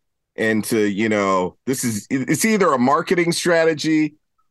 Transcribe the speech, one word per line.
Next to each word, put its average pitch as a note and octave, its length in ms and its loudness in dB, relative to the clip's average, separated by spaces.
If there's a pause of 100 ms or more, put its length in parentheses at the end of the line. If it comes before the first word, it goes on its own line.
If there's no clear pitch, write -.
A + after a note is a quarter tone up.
(340)
and A2 300 -2
to, G#2+ 240 0
you G#2 200 -2
know, F#2+ 580 0
this C3+ 180 -4
is, G#2+ 260 -6
it's C3+ 340 -2
either G3 280 2
a C3 60 0
marketing E3 520 2
strategy D#3+ 840 0 (340)